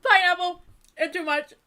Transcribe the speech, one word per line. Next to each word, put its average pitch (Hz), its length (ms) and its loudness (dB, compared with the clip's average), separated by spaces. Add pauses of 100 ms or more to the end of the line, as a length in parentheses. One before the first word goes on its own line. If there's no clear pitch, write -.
Pineapple. 359 600 2 (340)
It's 311 160 -4
too 359 100 -6
much. 294 300 -4 (140)